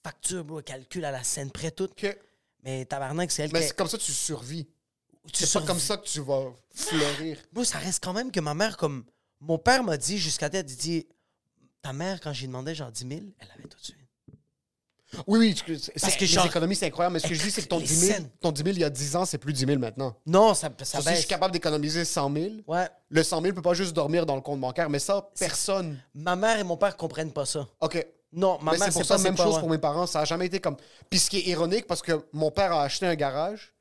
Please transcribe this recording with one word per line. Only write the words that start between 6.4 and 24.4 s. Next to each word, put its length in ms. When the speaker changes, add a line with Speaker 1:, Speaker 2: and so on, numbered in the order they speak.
Speaker 2:
fleurir. 640
Speaker 1:
Bro, 120
ça 140
reste 260
quand 80
même 180
que 100
ma 140
mère, 220
comme 280
mon 180
père 240
m'a 140
dit 220
jusqu'à 320
tête, 200
il 60
dit, 300
ta 120
mère, 260
quand 140
j'ai 120
demandé 280
genre 180
dix 140
mille, 340
elle 80
avait 100
tout 100
de 60
suite. 120
Speaker 2:
Oui, 100
oui, 160
tu, 240
c'est, 140
Speaker 1:
Parce 200
Speaker 2:
c'est, 60
Speaker 1:
que 60
Speaker 2:
les 20
Speaker 1:
genre 200
Speaker 2:
économies, 280
c'est 120
incroyable, 280
mais 60
ce 80
que 60
je 80
dis, 80
c'est 120
que 60
ton 100
Speaker 1:
les 80
Speaker 2:
dix 160
mille, 120
Speaker 1:
scènes. 140
Speaker 2:
ton 100
dix 140
mille 120
il 40
y 40
a 60
dix 240
ans, 100
c'est 140
plus 140
dix 120
mille 140
maintenant. 380
Speaker 1:
Non, 280
ça, 160
ça 40
Speaker 2:
Sauf 160
si 60
je 40
Speaker 1:
baisse. 100
Speaker 2:
suis 80
capable 240
d'économiser 520
cent 240
mille, 380
Speaker 1:
Ouais. 220
Speaker 2:
le 120
cent 180
mille 140
peut 80
pas 120
juste 180
dormir 340
dans 80
le 80